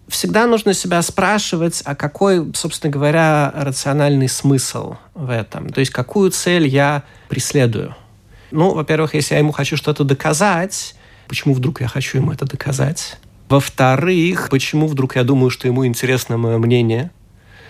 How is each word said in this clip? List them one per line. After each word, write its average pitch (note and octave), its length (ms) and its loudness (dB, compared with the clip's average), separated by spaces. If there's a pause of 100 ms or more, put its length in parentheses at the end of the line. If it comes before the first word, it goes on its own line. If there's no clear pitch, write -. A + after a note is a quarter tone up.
Всегда F#3 360 0
нужно G#3+ 300 2
себя F3+ 280 0
спрашивать, F#3 840 -2
а C#3+ 100 -6
какой, D#3+ 580 0
собственно - 400 -4
говоря, D3+ 600 2
рациональный C#3 760 0
смысл - 680 -2 (180)
в C3+ 160 -8
этом? - 380 -6
То - 100 -8
есть C3+ 140 0
какую F#3 400 0
цель F3 340 0
я C#3 380 2 (240)
преследую? A#2 680 -2 (560)
Ну, E3+ 240 2
во-первых, D#3 400 0
если D3 200 0
я D3 40 4
ему D3+ 140 2
хочу D3 240 -2
что-то D3+ 260 -2
доказать, E3 960 0 (320)
почему - 260 0
вдруг B2+ 260 -2
я B2+ 60 -4
хочу C3+ 320 -4
ему D#3 140 0
это C#3+ 120 -6
доказать? C3+ 720 -4 (320)
Во-вторых, D#3 1000 2
почему D3+ 380 0
вдруг C3+ 260 -2
я B2+ 80 2
думаю, B2+ 280 4
что - 180 -4
ему B2+ 180 0
интересно B2 520 -2
моё A2+ 200 0
мнение, A#2+ 540 2 (580)